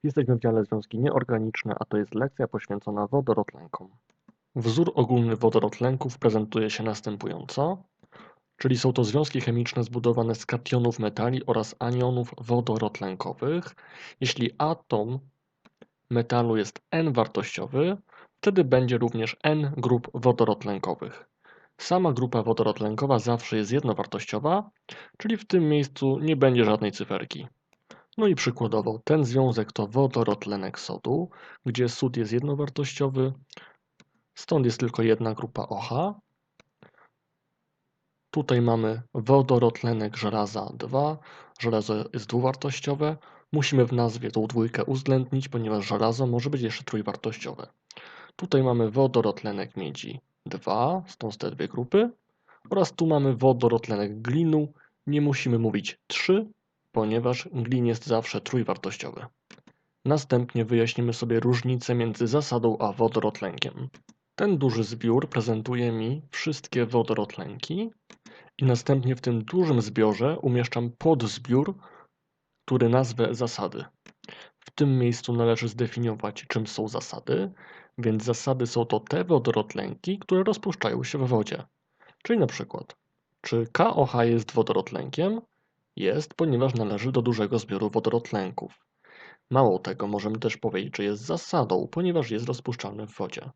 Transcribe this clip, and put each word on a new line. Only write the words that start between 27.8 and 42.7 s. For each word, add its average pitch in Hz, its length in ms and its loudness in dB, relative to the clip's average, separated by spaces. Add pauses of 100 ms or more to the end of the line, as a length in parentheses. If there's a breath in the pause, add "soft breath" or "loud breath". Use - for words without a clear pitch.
No 214 100 2
i 175 80 4
przykładowo 110 680 -2
ten 151 220 4
związek 120 460 2
to 107 160 -2
wodorotlenek 104 920 0
sodu, - 500 -4 (360 loud breath)
gdzie 120 240 0
sód 123 280 -2
jest 110 140 -2
jednowartościowy, 135 1040 -2 (1000 loud breath)
stąd - 300 2
jest 113 140 2
tylko 117 220 0
jedna 110 320 2
grupa 110 300 -8
O 110 120 -8
H. 139 440 -4 (2000 soft breath)
Tutaj 131 300 2
mamy 113 400 2 (120)
wodorotlenek 120 1040 4
żelaza 104 560 -2
dwa, 147 440 -2 (420 loud breath)
żelazo 110 360 0 (180)
jest 107 160 -8
dwuwartościowe. 143 880 -2 (340 loud breath)